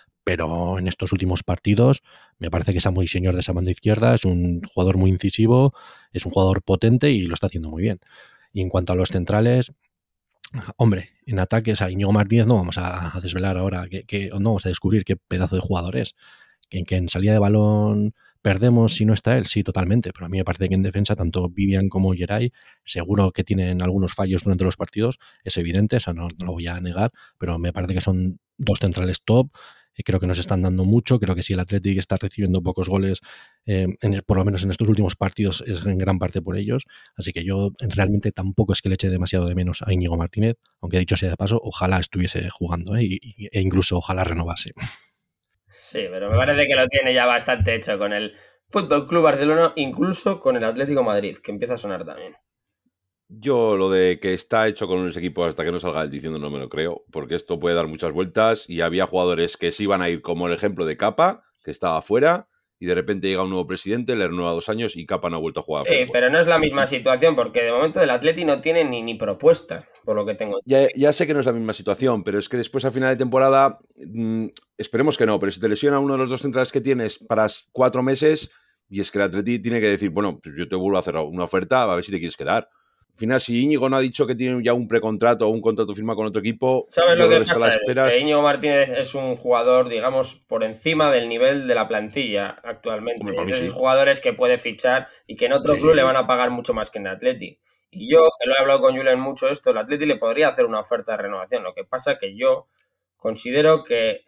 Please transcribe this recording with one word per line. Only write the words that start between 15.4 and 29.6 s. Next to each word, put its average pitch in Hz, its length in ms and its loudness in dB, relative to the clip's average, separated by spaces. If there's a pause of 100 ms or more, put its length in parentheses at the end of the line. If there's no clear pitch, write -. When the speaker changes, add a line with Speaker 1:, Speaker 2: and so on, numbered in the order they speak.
Speaker 1:
de 90 40 0
jugador 90 360 -4
es. - 180 -4 (540)
Que, 92 140 -6
que 95 120 -4
en 90 120 0
salida 98 260 2
de 110 60 4
balón 104 760 2 (280)
perdemos 113 540 4
si 107 100 2
no 110 80 4
está 113 240 2
él, 104 80 0
sí, - 180 0
totalmente, 92 500 0
pero 87 120 -14
a 85 40 -10
mí 92 80 -2
me 92 80 -2
parece 95 240 -2
que 95 60 2
en 95 60 4
defensa, 101 340 0
tanto 90 340 -2
Vivian 98 400 0
como 95 240 2
Geray, 104 380 -2 (320)
seguro 92 480 0
que 95 120 -4
tienen 92 380 0
algunos 92 320 0
fallos 92 300 -2
durante 92 200 0
los 90 140 0
partidos, 110 400 -4 (260)
es - 140 -4
evidente, 92 400 0
eso 90 160 -2
no, 85 240 -6
no 87 80 -10
lo 90 80 -4
voy 85 140 -6
a 87 120 -6
negar, 90 320 -2 (260)
pero 85 220 -4
me 85 140 -2
parece 95 200 -4
que 90 80 0
son 92 380 0 (180)
dos 113 220 -2
centrales 92 460 -2
top, 127 240 4 (480)